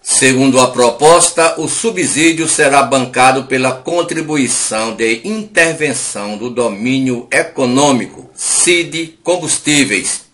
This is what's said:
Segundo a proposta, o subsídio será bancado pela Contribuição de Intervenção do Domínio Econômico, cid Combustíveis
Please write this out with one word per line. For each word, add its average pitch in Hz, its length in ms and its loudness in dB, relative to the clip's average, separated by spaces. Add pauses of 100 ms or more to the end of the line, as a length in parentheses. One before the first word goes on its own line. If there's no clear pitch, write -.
Segundo 131 580 2
a 123 120 4
proposta, 156 880 4
o 151 60 -4
subsídio 165 800 -2
será 139 340 2
bancado 131 640 2
pela 127 280 -2
Contribuição 147 1200 -4
de 113 320 -2
Intervenção 151 1080 -4
do 117 120 -8
Domínio 120 800 -2
Econômico, 131 1000 0
cid 165 920 -2
Combustíveis 147 1120 -2